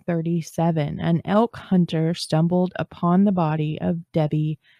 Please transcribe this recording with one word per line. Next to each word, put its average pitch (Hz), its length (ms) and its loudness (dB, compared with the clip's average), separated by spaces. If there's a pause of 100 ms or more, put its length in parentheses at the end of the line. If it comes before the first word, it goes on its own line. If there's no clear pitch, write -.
thirty-seven. 165 960 -2
An 165 240 2
elk 214 320 0
hunter 165 560 0
stumbled 170 640 0
upon 175 480 0
the 208 80 2
body 156 480 -2
of 175 180 -2 (140)
Debbie 156 460 0 (200)